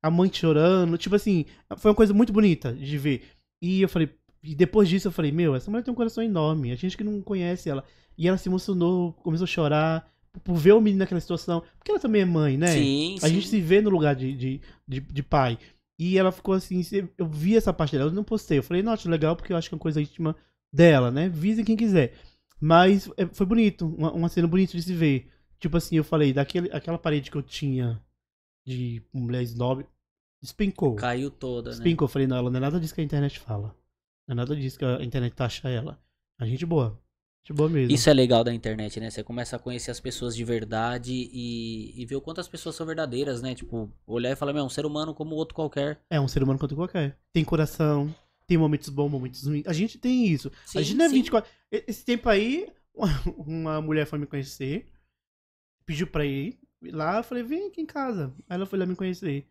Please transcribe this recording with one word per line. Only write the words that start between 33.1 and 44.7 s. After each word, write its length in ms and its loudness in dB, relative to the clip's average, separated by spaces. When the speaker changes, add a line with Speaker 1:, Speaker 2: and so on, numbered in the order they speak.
Speaker 1:
fala. 360 -8
Não 60 -6
é 20 -2
nada 180 -4
disso 240 -6
que 60 -6
a 180 -2
internet 320 -4
taxa 360 -6
ela." 280 -6
A 80 -6
gente 200 -4
boa. 340 0
Gente 140 -10
boa 140 2
mesmo. 240 2
Speaker 2:
Isso 160 4
é 20 8
legal 320 6
da 80 -2
internet, 480 -6
né? 100 -8
Você 140 -10
começa 320 -10
a 20 -10
conhecer 320 -10
as 80 -10
pessoas 380 -8
de 80 -6
verdade 680 -4
e, 840 -8
e 60 -10
ver 100 -8
o 40 -4
quanto 220 -12
as 60 -10
pessoas 280 -12
são 100 -8
verdadeiras, 540 -4
né? 140 -8
Tipo, 360 -10
olhar 240 -4
e 60 -4
falar, 160 -4
"Meu, 120 -2
um 40 -6
ser 160 -6